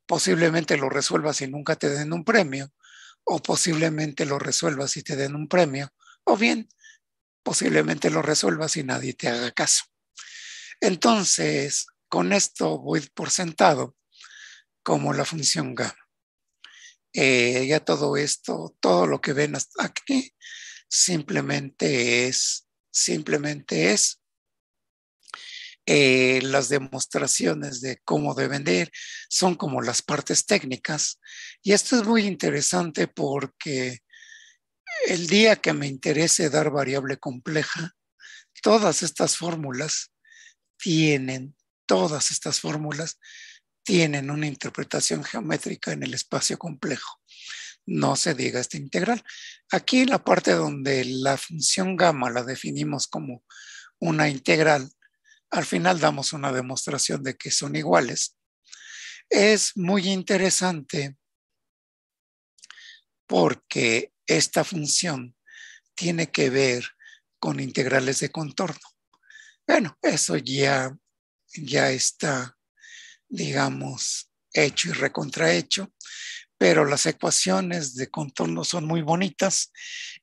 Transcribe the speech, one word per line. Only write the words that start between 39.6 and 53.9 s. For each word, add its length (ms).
tienen, 760
todas 460
estas 300
fórmulas 580
tienen 460
una 180
interpretación 760
geométrica 680
en 100
el 120
espacio 440
complejo. 600
No 300
se 180
diga 260
esta 160
integral. 460
Aquí 300
en 100
la 140
parte 280
donde 520
la 320
función 600
gamma 340
la 120
definimos 640
como 380